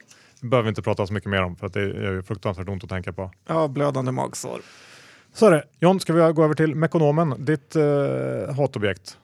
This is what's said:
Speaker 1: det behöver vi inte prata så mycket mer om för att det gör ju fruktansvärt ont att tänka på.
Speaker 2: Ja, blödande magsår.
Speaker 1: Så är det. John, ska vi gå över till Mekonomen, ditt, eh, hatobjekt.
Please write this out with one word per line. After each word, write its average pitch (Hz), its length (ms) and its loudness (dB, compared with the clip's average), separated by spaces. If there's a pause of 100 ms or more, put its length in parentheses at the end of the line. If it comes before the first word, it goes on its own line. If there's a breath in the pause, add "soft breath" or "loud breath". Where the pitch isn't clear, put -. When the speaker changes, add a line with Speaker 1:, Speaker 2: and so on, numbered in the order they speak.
(400 soft breath)
Speaker 1:
det 123 60 -10
behöver 117 180 2
vi 110 40 0
inte 107 140 -2
prata 104 240 0
så 104 60 -6
mycket 101 180 -4
mer 98 120 2
om 90 140 -4
för 101 100 -8
att 87 60 -8
det 101 140 -2
gör 101 260 -4
ju 95 100 -6
fruktansvärt 95 460 -6
ont 95 160 -6
att - 60 -12
tänka 92 220 -6
på. 92 180 -10 (160)
Speaker 2:
Ja, 160 220 0
blödande 135 440 -2
magsår. 127 480 -6 (720 loud breath)
Speaker 1:
Så - 140 4
är 196 40 10
det. 151 140 4 (160)
John, 180 200 4
ska - 120 -4
vi 165 200 6
gå 156 120 4
över 151 100 2
till 156 200 0
Mekonomen, 151 680 0
ditt, 151 320 -2
eh, 135 800 0
hatobjekt. 104 680 -2